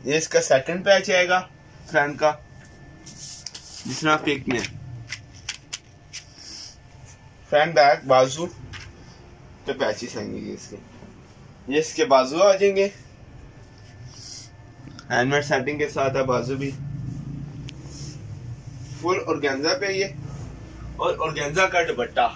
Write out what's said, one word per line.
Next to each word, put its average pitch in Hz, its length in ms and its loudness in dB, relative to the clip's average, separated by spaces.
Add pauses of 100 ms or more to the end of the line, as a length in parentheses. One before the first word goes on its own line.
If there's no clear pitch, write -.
ये 143 160 0
इसका 156 240 2
सेकंड 160 440 2
patch 190 260 6
आएगा 180 280 4 (500)
फ्रंट 147 300 2
का, 151 120 6 (1500)
जिस 127 160 -6
तरह 156 160 6
पिक 143 300 -2
में 120 140 0 (3000)
फ्रंट 156 240 2
back 143 320 6
बाजू 131 380 4 (1200)
पे 127 80 -4
patches 127 440 -2
आएंगे 104 220 -8
ये 104 140 -10
इसके। 101 240 -14 (960)
ये 151 60 4
इसके 156 280 0
बाजू 131 320 4
आ 196 140 8
जाएंगे, 196 320 4 (2250)
हैंडमेड 131 320 4
starting 147 360 0
के 147 100 0
साथ 135 260 0
है 131 100 2
बाजू 123 320 0
भी। 139 140 -4 (2250)
Full 175 180 0
organza 147 560 0
पे 196 200 -2
ये, 190 180 -2 (840)
और - 180 0
organza 156 500 0
का 175 180 2
दुपट्टा। 120 500 0